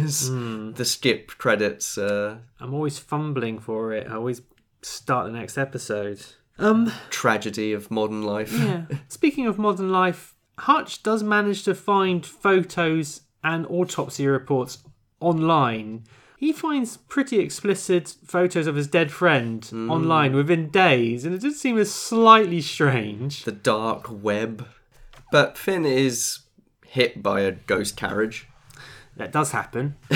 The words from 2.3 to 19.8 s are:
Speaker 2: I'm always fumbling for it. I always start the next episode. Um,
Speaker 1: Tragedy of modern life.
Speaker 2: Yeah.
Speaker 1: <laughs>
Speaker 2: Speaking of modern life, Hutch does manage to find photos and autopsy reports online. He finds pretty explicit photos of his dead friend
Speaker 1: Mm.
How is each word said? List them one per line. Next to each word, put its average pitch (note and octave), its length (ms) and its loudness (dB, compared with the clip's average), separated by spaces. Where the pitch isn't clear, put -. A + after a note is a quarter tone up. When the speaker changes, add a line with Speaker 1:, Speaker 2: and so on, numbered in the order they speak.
Speaker 2:
I'm B2 140 -10
always D3 260 -4
fumbling C#3 580 -4
for A2 360 -6
it. G#2+ 180 -4
I A2+ 40 -8
always A#2+ 260 -6
start - 460 -4
the A2+ 120 -8
next A2+ 180 -12
episode. G#2 680 -6
Um, A3 300 4
Speaker 1:
Tragedy G#2+ 600 -2
of G2+ 180 -4
modern G#2+ 320 -2
life. G#2+ 300 -4
Speaker 2:
Yeah. G#3+ 300 0
Speaker 1:
<laughs> - 120 -10
Speaker 2:
Speaking C#4+ 400 -2
of G3 100 -2
modern G3 360 0
life, F#3 420 0
Hutch - 460 0
does G#3+ 200 0
manage G#3 400 0
to F#3+ 100 2
find F#3 520 0
photos E3+ 960 0
and E3 260 -2
autopsy E3 600 -2
reports C3+ 520 0
online. C#3 840 2
He D4 160 0
finds D4 440 -4
pretty C4 420 -2
explicit F#3 760 -2
photos F3 420 0
of D3+ 80 0
his D3 120 -2
dead E3 240 2
friend A#2+ 500 2
Speaker 1:
Mm. A2+ 280 -6